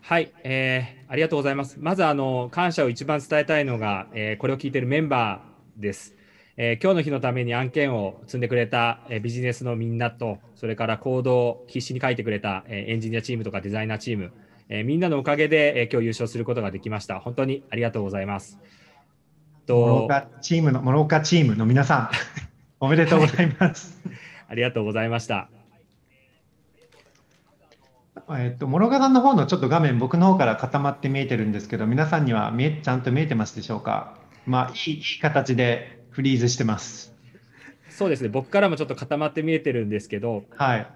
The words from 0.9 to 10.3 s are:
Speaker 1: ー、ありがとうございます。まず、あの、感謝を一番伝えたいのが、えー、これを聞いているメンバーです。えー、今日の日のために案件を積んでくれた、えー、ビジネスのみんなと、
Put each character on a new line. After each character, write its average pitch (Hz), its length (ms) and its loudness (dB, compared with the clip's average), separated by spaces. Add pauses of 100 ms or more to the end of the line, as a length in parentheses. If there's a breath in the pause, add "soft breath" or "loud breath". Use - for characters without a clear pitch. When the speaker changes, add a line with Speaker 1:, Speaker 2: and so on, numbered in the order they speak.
Speaker 1:
ー、 - 40 -10
あ - 20 -8
り 151 80 0
が 160 60 2
と 160 80 0
う - 20 0
ご 139 60 -2
ざ 139 80 0
い - 20 -2
ま 139 100 -4
す。 - 140 -16
ま 165 160 -2
ず、 185 100 2
あ 151 80 4
の、 131 380 -2
感 175 220 -2
謝 160 120 0
を 127 40 2
一 120 160 -6
番 151 160 -2
伝 151 180 0
え 147 60 2
た 156 160 2
い 143 40 0
の 123 140 -2
が、 101 340 -4
え 107 200 -4
ー、 107 60 -4
こ 127 100 -4
れ 135 40 0
を 135 60 -4
聞 135 120 -6
い - 20 -12
て 135 60 0
い - 20 0
る 123 80 -4
メ 143 100 0
ン 160 100 -2
バ 117 320 0 (380)
ー - 20 -14
で 104 120 -4
す。 - 240 -16 (400 soft breath)
え 117 160 0
ー、 113 100 -4
今 190 100 4
日 180 40 4
の 165 60 0
日 147 100 -2
の 131 80 -2
た 127 100 0
め 123 140 -2
に 120 100 -4
案 127 160 -2
件 139 240 0
を 101 320 -4
積 127 120 -8
ん - 20 -2
で 117 80 -2
く 123 80 -2
れ 120 100 2
た、 117 320 0 (100)
え 113 100 -6
ー、 - 20 -4
ビ 117 100 -6
ジ 120 100 -8
ネ 123 120 -2
ス 127 120 -10
の 120 120 -4
み 113 100 -4
ん 117 120 -4
な 117 120 -2
と、 113 300 -8 (160)